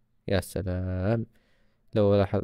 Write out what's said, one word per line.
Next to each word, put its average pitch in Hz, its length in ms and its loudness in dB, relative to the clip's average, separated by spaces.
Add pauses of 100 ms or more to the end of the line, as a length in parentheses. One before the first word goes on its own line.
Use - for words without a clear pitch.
(280)
يا 101 120 0
سلام. 92 840 -4 (680)
لو 104 200 4
لاحظ، 101 300 2